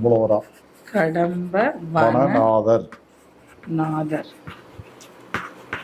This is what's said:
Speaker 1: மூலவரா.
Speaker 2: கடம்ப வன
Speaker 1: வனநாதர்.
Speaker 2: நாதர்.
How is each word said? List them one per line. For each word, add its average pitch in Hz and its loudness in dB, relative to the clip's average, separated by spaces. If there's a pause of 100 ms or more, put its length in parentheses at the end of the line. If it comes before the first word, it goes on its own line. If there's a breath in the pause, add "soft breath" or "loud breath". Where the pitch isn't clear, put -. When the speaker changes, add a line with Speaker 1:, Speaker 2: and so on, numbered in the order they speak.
Speaker 1:
மூலவரா. 110 4 (520)
Speaker 2:
கடம்ப 180 0 (180)
வன 147 4
Speaker 1:
வனநாதர். 113 2 (800)
Speaker 2:
நாதர். 156 -4 (1600)